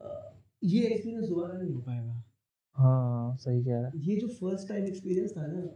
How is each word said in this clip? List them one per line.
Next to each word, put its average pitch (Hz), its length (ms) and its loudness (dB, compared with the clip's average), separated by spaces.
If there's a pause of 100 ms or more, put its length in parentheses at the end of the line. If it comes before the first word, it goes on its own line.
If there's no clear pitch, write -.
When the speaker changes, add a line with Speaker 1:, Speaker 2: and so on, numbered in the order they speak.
Speaker 1:
अ, - 320 -10 (300)
ये 220 240 6
एक्सपीरियंस 226 380 -2
दोबारा 175 360 -2
नहीं 160 120 -4
हो 123 80 -4
पाएगा। 117 420 -6 (500)
Speaker 2:
हाँ, 127 640 4
सही 123 260 2
कह 120 160 2
रहा 123 80 -2
है। 139 80 -6
Speaker 1:
ये 165 200 0
जो 226 120 -2
फर्स्ट 190 420 -4
टाइम 196 160 -2
एक्सपीरियंस 185 520 -2
था 147 100 -4
ना, 180 120 -4 (160)